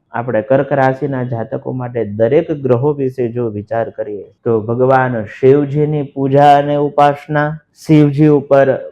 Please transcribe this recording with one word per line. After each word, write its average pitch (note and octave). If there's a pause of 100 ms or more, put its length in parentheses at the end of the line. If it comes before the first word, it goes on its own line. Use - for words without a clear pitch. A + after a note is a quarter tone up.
(120)
આપણે A#2
કર્ક C3+
રાશિના C3
જાતકો B2
માટે B2
દરેક A#2
ગ્રહો C3+
વિશે C3
જો A#2+
વિચાર A2
કરીએ G#2 (100)
તો A2+
ભગવાન B2+
શિવજીની D3
પૂજા C#3
અને C#3+
ઉપાસના, D3 (280)
શિવજી D3+
ઉપર C#3